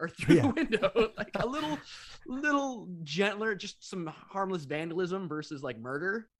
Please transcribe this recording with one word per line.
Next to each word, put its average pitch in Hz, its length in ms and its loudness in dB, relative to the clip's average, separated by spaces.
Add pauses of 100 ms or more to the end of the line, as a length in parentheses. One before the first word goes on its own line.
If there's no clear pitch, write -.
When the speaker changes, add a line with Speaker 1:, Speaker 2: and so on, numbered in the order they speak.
Speaker 1:
or 170 80 -2
through - 280 6
Speaker 2:
Yeah. - 60 8
Speaker 1:
the 285 60 6
window." 226 640 2
<laughs> - 60 -10
Like, 214 160 -6
a 175 120 0
little, 302 320 -2 (480)
little 269 640 0 (140)
gentler, 202 520 0
just - 360 -10
some 180 160 -6
harmless 185 580 -4
vandalism 170 640 -2
versus, 151 340 -8
like, 127 160 -6
murder. 165 500 -4 (120)